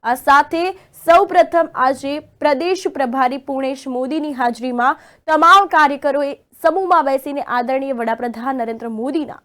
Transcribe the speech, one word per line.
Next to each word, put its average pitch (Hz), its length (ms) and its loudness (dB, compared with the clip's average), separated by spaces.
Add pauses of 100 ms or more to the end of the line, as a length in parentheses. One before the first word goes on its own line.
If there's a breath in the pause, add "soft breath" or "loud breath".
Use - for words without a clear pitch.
આ 240 140 0
સાથે 294 480 2 (400 soft breath)
સૌપ્રથમ 339 680 4 (100)
આજે 277 260 -2 (280)
પ્રદેશ 330 520 0
પ્રભારી 262 560 -2
પુણેશ 269 420 -6
મોદીની 262 460 -6
હાજરીમાં 240 720 -2 (200 soft breath)
તમામ 339 460 6
કાર્યકરોએ 285 640 0 (260)
સમૂહમાં 330 480 2
બેસીને 269 380 -4
આદરણીય 262 540 -4
વડાપ્રધાન 233 600 -4
નરેન્દ્ર 226 380 -8
મોદીના 269 460 -6